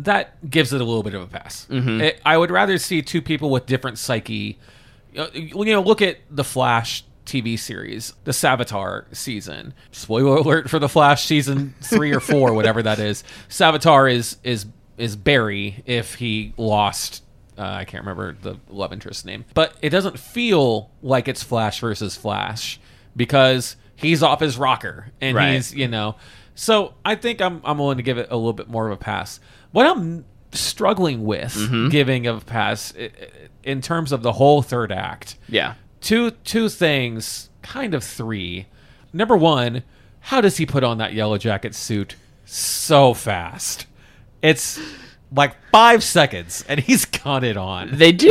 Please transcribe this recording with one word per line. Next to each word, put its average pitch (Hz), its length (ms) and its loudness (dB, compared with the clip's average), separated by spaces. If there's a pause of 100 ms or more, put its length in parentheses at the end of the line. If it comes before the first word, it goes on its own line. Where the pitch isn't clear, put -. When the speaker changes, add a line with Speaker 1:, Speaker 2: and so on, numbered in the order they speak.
Speaker 1:
that 202 480 -2
gives 139 240 2
it 135 80 0
a 123 40 0
little 113 180 0
bit 101 120 -8
of 92 80 -8
a 90 40 -14
pass. - 440 -16
Speaker 2:
Mm-hmm. 123 300 -2
Speaker 1:
It, 156 240 0
I 156 120 4
would 170 140 2
rather 190 280 2
see 165 240 -2
two 165 200 -4
people 151 280 -4
with 127 160 0
different 127 320 -4
psyche. 107 600 -6 (580)
Uh, 156 160 -6
you 160 400 -8
know, 208 80 4
look 202 220 4
at 180 160 0 (120)
the 143 140 -4
Flash 120 600 0 (200)
T 135 160 -4
V 113 160 -4
series, 104 560 -12 (100)
the - 80 -6
Savitar 110 840 -2
season. 101 600 -12 (160)
Spoiler 135 460 2
alert 151 340 2
for 160 80 2
the 143 100 2
Flash 143 360 6
season 139 560 0
three 151 320 2
or 135 80 2
four, 135 320 4
Speaker 2:
<laughs> - 20 2
Speaker 1:
whatever 110 280 2
that 107 180 0
is. 104 240 -4 (240)
Savitar 151 640 6
is, 120 320 -2
is, 110 220 -4 (320)
is 113 180 -6
Barry 101 680 0
if 120 300 -4
he 110 420 -6
lost, 104 680 -2 (340)
uh, 104 40 -12
I 95 220 -8
can't - 200 -14
remember 92 360 -10
the 95 160 -12 (120)
love 98 240 -8
interest's - 320 -14
name. 107 280 -14
But 160 300 0
it 147 80 -2
doesn't 196 300 -2
feel 143 720 0 (100)
like 131 240 0
it's 131 160 -6
Flash 110 380 -4
versus 107 360 -6
Flash 101 600 -8 (380)
because 131 580 2 (220)
he's 156 260 2
off 147 160 4
his 147 180 -2
rocker 117 520 -4 (120)
and 131 160 0
Speaker 2:
Right. 98 180 4
Speaker 1:
he's, 127 200 -4
you 135 140 -2
know. 107 260 -4 (400)
So 214 400 0 (100)
I 208 120 0
think 233 260 -6
I'm, 180 220 -2
I'm 147 140 -2
willing 139 180 0
to 123 80 -4
give 123 140 -2
it 117 120 -8
a 120 60 -2
little 117 160 0
bit - 160 -12
more 113 180 -4
of 107 60 -4
a 92 40 -6
pass. 98 440 -8 (320)
What 226 140 4
I'm 170 380 -2 (280)
struggling 185 720 -2
with 107 280 -4
Speaker 2:
Mm-hmm. 113 360 0
Speaker 1:
giving 131 360 2
of 113 160 -4
a - 20 -20
pass 110 540 -4
i-, 104 60 -12
i-, 113 60 -12 (540)
in 135 180 -6
terms 160 300 -4
of 120 100 -2
the 117 100 0
whole 139 300 6
third 120 280 -4
act. - 460 -10 (100)
Speaker 2:
Yeah. 87 280 0 (260)
Speaker 1:
Two, 226 300 0
two 226 400 -2
things, 127 800 -2 (100)
kind 254 320 -8
of 135 100 -4
three. 95 640 -8 (460)
Number 214 240 4
one, 127 460 2 (380)
how 269 200 0
does 196 160 4
he 165 80 -2
put 139 200 0
on 117 140 0
that 101 140 -4
Yellow 107 260 0
Jacket 101 360 -4
suit - 400 -6 (320)
so - 680 4
fast? - 720 -8 (540)
It's - 400 0 (540)
like 139 200 4 (160)
five 226 320 8
seconds, 98 640 0
and 147 120 -2
he's 233 240 2
got 135 400 -4
it 110 140 -2
on. 92 340 -8
Speaker 2:
They 160 200 8
do 277 180 8